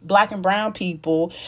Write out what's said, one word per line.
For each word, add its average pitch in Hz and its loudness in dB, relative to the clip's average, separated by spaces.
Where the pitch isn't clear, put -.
Black 202 2
and 196 -8
brown 208 0
people, 165 -2